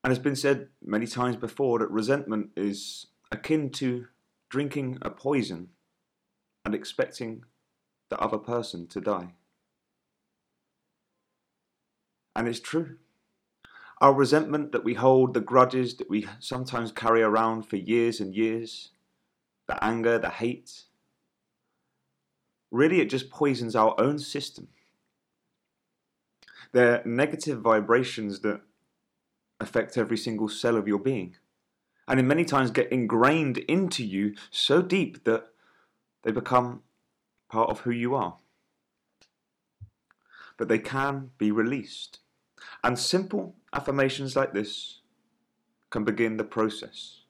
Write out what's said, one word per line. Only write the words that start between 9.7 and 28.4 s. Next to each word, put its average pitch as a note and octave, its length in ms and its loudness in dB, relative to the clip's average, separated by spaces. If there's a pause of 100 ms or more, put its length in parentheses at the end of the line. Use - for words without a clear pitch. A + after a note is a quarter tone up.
And A#2 100 -2
it's A#2+ 140 -4
true. D3+ 380 -6 (1040)
Our C#3 100 10
resentment C#3+ 600 2
that A#2+ 120 -2
we A#2 80 0
hold, C3 400 6
the B2 80 0
grudges B2 560 4
that - 140 -10
we G#2 160 -2 (120)
sometimes B2+ 540 -6
carry A2+ 300 4
around A2 400 2
for G#2 140 -6
years A2+ 440 0
and F#2+ 140 -6
years, A2+ 560 -4 (800)
the - 140 -4
anger, A2+ 360 2
the F2 100 -2
hate, - 540 -8 (1900)
really D#3+ 300 4
it G#2+ 100 0
just C3 200 -4
poisons A#2+ 440 0
our A2 240 6
own D3 200 2
system. - 500 -10 (2000)
They're A#2+ 320 6
negative C#3+ 560 -2
vibrations A2 800 2